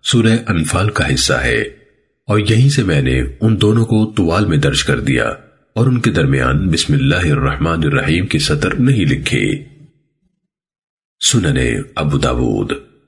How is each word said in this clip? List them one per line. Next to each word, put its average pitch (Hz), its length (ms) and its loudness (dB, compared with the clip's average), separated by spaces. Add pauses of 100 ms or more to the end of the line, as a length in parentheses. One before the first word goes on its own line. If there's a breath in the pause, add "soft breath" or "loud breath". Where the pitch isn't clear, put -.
سورہ 113 340 2 (120)
انفال 95 420 0
کا 71 240 -2
حصہ - 180 0
ہے، 62 280 0 (680)
اور 104 120 2
یہیں 110 300 2
سے 143 140 0
میں 80 200 0
نے 64 200 0 (180)
ان 107 200 2
دونوں 107 240 2
کو 110 320 0
طوال 92 300 0
میں 80 100 0
درج 69 280 0
کر 65 160 -2
دیا، - 240 0 (500)
اور 117 120 2
ان 123 140 2
کے 117 100 2
درمیان 69 580 0
بسم 80 240 0
اللہ 139 220 2
الرحمن 82 720 0
الرحیم 82 420 0
کی - 120 -2
سطر 76 360 -2
نہیں 120 320 2
لکھی۔'" 64 560 -2 (1600)
سننِ 64 580 0 (180)
ابو 71 220 0
داود 60 540 -2 (360)